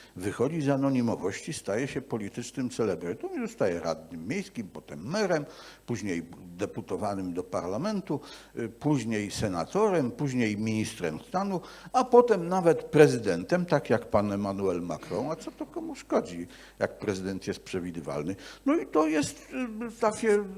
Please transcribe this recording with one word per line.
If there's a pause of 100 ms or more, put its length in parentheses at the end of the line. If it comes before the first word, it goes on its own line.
(160)
wychodzi
z
anonimowości,
staje
się
politycznym
celebrytą
i
zostaje
radnym
miejskim,
potem
merem, (420)
później (340)
deputowanym
do
parlamentu, (380)
y,
później
senatorem,
później
ministrem
stanu, (320)
a
potem
nawet
prezydentem,
tak
jak
pan
Emmanuel
Macron.
A
co
to
komu
szkodzi, (320)
jak
prezydent
jest
przewidywalny? (300)
No
i
to
jest, (400)
y,
takie (180)